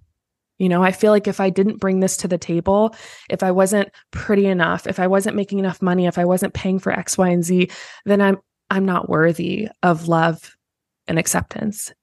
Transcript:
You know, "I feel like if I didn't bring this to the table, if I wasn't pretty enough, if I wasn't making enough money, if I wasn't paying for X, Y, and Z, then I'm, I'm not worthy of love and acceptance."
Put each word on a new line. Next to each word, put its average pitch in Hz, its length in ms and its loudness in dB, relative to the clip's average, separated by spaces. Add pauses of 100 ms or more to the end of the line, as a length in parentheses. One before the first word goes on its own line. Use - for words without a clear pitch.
(580)
You 185 100 0
know, 175 140 2
"I 185 100 4
feel 214 200 2
like 202 160 2
if 196 120 -2
I 190 100 2
didn't 196 300 0
bring 190 200 0
this 190 180 0
to 185 100 -4
the 175 100 -2
table, 196 560 0 (340)
if 190 140 -6
I 185 80 2
wasn't 190 400 2 (200)
pretty 202 360 0
enough, 180 400 0
if 190 120 -6
I 185 80 0
wasn't 196 300 0
making 202 220 -2
enough 190 240 -4
money, 180 240 2
if 175 120 -2
I 175 60 2
wasn't 185 300 0
paying 190 240 -2
for - 140 -4
X, - 260 -6
Y, 185 100 2
and 175 160 2
Z, 180 260 0 (360)
then 202 160 2
I'm, 196 160 2 (320)
I'm 196 160 0
not 180 240 -2
worthy - 580 0 (140)
of 170 260 0
love 165 460 0 (540)
and 165 100 -2
acceptance." - 720 -6 (100)